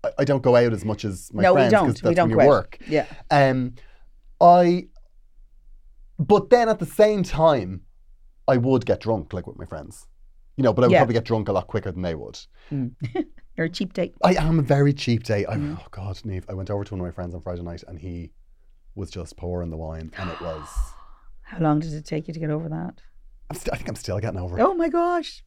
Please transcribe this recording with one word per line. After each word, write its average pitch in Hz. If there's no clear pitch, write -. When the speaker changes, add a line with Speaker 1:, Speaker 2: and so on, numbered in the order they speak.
Speaker 1:
I, -
I 143
don't 139
go 123
out 120
as 107
much 107
as 98
my 104
Speaker 2:
No, 180
we -
Speaker 1:
friends 135
Speaker 2:
don't. 196
Speaker 1:
'cause -
Speaker 2:
We 165
Speaker 1:
that's 165
Speaker 2:
don't 170
Speaker 1:
when -
you 113
Speaker 2:
go 156
out. 135
Speaker 1:
work. 123
Speaker 2:
Yeah. 147
Speaker 1:
Um, 131
I, 175
but 196
then 240
at 214
the 175
same 214
time, 135
I 135
would 127
get -
drunk, 104
like, 90
with -
my -
friends. -
You 131
know, 113
but 127
I -
would 180
Speaker 2:
Yeah. 170
Speaker 1:
probably 123
get 117
drunk 110
a 101
lot 90
quicker 98
than 85
they 87
would. 57
Speaker 2:
Mm. 135
<laughs> 320
You're 170
a -
cheap 180
date. -
Speaker 1:
I 185
am 160
a -
very 143
cheap 117
date. 101
I, 110
Speaker 2:
Mm. 147
Speaker 1:
oh -
God, 98
Niamh, 95
I 98
went 92
over 101
to 104
one 95
of 90
my 87
friends 87
on 82
Friday 87
night 85
and 87
he 87
was 98
just -
pouring 90
the 80
wine 80
and 92
it 82
was 80
Speaker 2:
<gasps> -
How 180
long 151
did 160
it 151
take 156
you 165
to 160
get 156
over 156
that? 160
Speaker 1:
I'm 151
st-, -
I -
think -
I'm 110
still 95
getting 98
over 90
it. -
Speaker 2:
Oh 381
my 330
gosh. 339